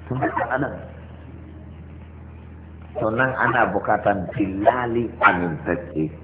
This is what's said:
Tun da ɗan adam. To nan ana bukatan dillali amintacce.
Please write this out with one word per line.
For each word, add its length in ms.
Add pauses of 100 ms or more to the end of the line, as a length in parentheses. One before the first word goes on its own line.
Tun 160
da 80
ɗan 220
adam. 220 (2250)
To 100
nan 260
ana 300
bukatan 640
dillali 880
amintacce. 920 (140)